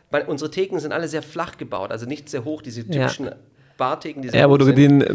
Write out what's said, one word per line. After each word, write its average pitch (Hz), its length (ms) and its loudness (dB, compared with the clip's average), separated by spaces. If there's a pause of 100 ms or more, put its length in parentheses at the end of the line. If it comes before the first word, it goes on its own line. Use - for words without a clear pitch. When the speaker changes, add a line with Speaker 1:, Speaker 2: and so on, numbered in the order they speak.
(100)
Speaker 1:
weil 147 160 0
unsere 151 240 -6
Theken 190 300 -4
sind 151 120 -6
alle 170 160 -4
sehr 151 140 -6
flach - 340 -10
gebaut, 104 360 -8
also 117 120 -8
nicht 147 240 -10
sehr 123 160 -8
hoch, 151 160 -8
diese 117 220 -12
Speaker 2:
Ja. 131 240 -2
Speaker 1:
typischen 127 240 -6 (480)
Bartheken, 143 420 -4
die 127 80 -8
sehr 131 120 0
Speaker 2:
Ja, 143 100 6
wo - 20 8
Speaker 1:
hoch 143 60 6
Speaker 2:
du 139 80 6
Speaker 1:
sind. 135 100 6
Speaker 2:
den 143 220 8 (160)